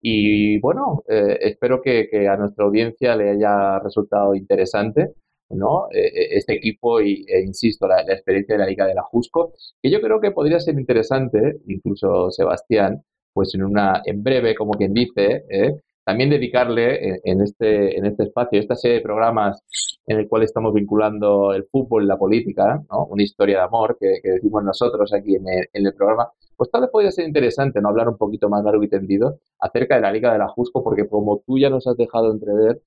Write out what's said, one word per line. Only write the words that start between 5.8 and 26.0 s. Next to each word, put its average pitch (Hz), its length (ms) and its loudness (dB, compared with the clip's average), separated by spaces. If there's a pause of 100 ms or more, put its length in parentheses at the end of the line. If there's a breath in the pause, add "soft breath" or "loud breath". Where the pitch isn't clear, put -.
Eh, - 140 2
eh, - 260 0
este 101 220 0
equipo 113 480 0
y, 101 260 -2
e, 92 140 2
insisto, 98 440 -6
la, 92 160 2
la 95 120 -2
experiencia 98 400 -2
de 104 60 0
la 95 60 0
Liga 95 200 -2
de 95 80 0
la 90 80 -2
Jusco, 165 500 -2 (300 loud breath)
que 143 80 2
yo 208 100 2
creo 220 200 0
que 208 100 0
podría 165 280 0
ser 160 200 -2
interesante, 123 760 0 (100)
incluso 95 640 -2
Sebastián, 95 720 0 (320)
pues 95 200 -2
en 95 80 -2
una, 98 440 2
en 101 160 -6
breve, 117 320 2
como 107 180 -4
quien 101 220 0
dice, 117 560 0
¿eh? 107 240 0 (280)
También 123 280 0
dedicarle 123 800 0
en, 92 160 -4
en 95 180 0
este, 104 560 0
en 98 80 -2
este 104 180 0
espacio, 120 340 -2
esta 107 160 -2
serie 120 220 2
de 110 60 -2
programas 107 600 0 (440 loud breath)
en 110 120 0
el 107 100 -2
cual 113 140 2
estamos 110 300 0
vinculando 104 800 2
el 98 180 -4
fútbol 117 340 0
y - 20 2
la 98 100 2
política, 98 720 0
¿no? 104 140 -2
Una 101 180 -2
historia 101 360 2
de 92 60 2
amor 113 360 0
que, 98 220 2
que 95 80 -2
decimos 101 340 0
nosotros 104 480 0
aquí 101 240 0
en 92 100 -4
el, 92 260 -2
en 101 140 0
el 98 80 -2
programa, 110 360 0 (260)